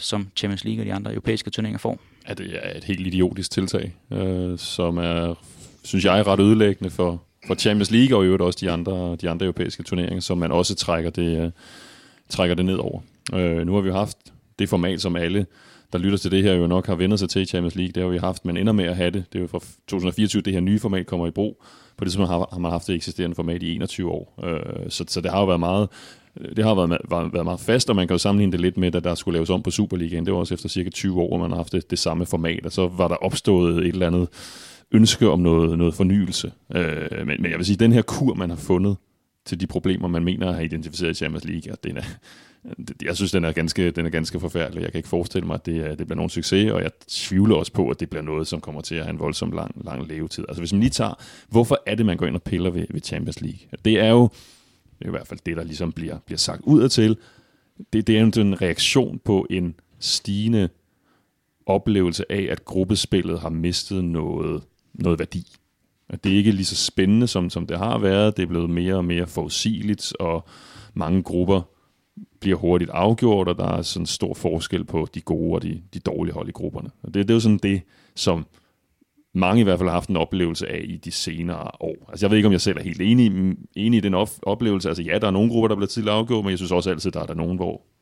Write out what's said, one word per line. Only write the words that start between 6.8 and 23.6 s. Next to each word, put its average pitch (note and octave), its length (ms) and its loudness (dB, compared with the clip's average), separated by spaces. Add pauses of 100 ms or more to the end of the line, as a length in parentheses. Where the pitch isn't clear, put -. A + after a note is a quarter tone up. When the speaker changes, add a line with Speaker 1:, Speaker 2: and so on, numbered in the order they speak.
Speaker 2:
for, F2 320 -2 (240)
for F#2+ 80 -2
Champions G#2 360 2
League B2 280 6
og G2 60 6
i - 20 6
øvrigt F#2 160 4
også F2+ 200 0
de F2+ 80 -2
andre, F2 460 -4
de E2+ 140 -4
andre F2 160 -2
europæiske F2 360 -4
turneringer, F2 380 -2
som F2 180 -2
man E2 140 0
også F2 220 2
trækker E2 360 -2
det, E2 340 0
øh, E2 60 -2 (800)
trækker F2+ 260 0
det F2+ 100 0
ned F#2+ 120 2
over. - 240 -6 (340)
Øh, E2+ 320 0
nu F#2 80 0
har G2+ 60 4
vi F#2+ 80 -2
jo F#2 60 -2
haft G2+ 220 -2 (420)
det G2 100 0
format, F2+ 320 0
som F2+ 160 -2
alle, F2+ 300 0 (460)
der F#2 60 -2
lytter G2 200 2
til F#2+ 120 -2
det F#2+ 120 4
her, G2 120 6
jo F2 120 4
nok F2+ 200 2
har F#2+ 80 0
vendt F#2 240 2
sig F#2+ 100 0
til F#2+ 140 0
i F#2 40 -2
Champions F2 280 -2
League. F#2 180 -4
Det F2+ 100 -4
har F2+ 80 -2
vi F2+ 80 0
haft, F2+ 260 -4
men F2 120 -2
ender G#2 160 2
med G2+ 120 2
at F2 120 -2
have F2 140 0
det. F#2+ 220 -4
Det F#2 60 -6
er F2+ 40 -2
jo F2+ 40 -4
fra F2+ 120 -8
to - 80 -10 (220)
tusind F2+ 200 -2
og E2+ 60 -2
fireogtyve, G#2 280 2
det G2 100 -2
her F2+ 80 0
nye G2 180 2
format F#2+ 280 -4
kommer F2 200 -4
i E2+ 40 -2
brug. G2+ 320 -4 (340)
På - 80 -6
det F#2 80 -2
tidspunkt F#2 180 2
har, F2 220 0
har F#2 60 -8
man E2+ 120 -2
haft E2+ 160 -4
det F#2+ 80 -2
eksisterende F2 420 -6
format F2 260 -4